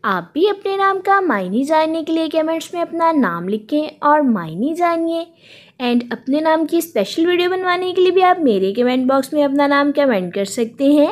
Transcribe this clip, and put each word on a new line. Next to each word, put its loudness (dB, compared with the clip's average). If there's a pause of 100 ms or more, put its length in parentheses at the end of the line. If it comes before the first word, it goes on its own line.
आप -4
भी 2
अपने -4
नाम 0
का 2
मायने -2
जानने 0
के -4
लिए 0
कमेंट्स -2
में -4
अपना 0
नाम 0
लिखें -4 (100)
और 4
मायने -2
जानिए। -2 (560)
And 0 (100)
अपने -4
नाम 2
की -2
स्पेशल -2
वीडियो 0
बनवाने -4
के 0
लिए 4
भी 4
आप 4
मेरे 0
कमेंट 0
बॉक्स 0
में 2
अपना 0
नाम 2
कमेंट 0
कर -2
सकते 0
हैं। 6